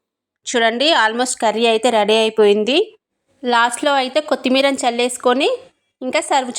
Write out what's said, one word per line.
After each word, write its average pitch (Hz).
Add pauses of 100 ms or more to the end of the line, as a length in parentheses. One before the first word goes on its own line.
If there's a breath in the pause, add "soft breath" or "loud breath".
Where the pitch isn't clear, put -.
(500)
చూడండి, 240 (140)
almost 233
కర్రీ 220
అయితే 220 (100)
రెడీ 208
అయిపోయింది. 214 (640)
లాస్ట్లో 240 (100)
అయితే 254 (100)
కొత్తిమీరను 269
చల్లేసుకొని 247 (560)
ఇంకా 294
సర్వ్ 254